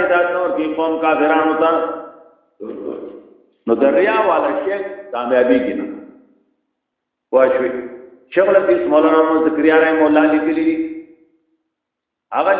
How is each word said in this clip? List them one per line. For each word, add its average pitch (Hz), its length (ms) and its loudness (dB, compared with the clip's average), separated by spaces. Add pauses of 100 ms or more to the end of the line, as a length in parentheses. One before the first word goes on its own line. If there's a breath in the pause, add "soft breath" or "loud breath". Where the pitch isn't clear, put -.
هدایت 175 300 0
نه 180 120 -4
ورکوي 156 320 -4
قوم 160 260 -2
کافرانو 156 600 2
ته. 160 100 2 (2000)
نو 113 80 2
د 123 100 0 (100)
ریا 214 320 2
والا 156 240 2 (140)
شی 196 120 -4 (360)
کامیابی 123 460 2
کې - 200 -4
نه. - 80 -8 (1400)
پوه 131 180 4
شوې؟ 127 220 -2 (640)
شیخ 190 140 2
الحدیث 190 380 2
مولانا 156 360 4
محمد 160 240 2
زکریا 156 340 2
رحمه 160 260 2
الله 151 260 4
لیکلي 156 320 0
دي. 160 120 0 (1600)
هغه 160 280 0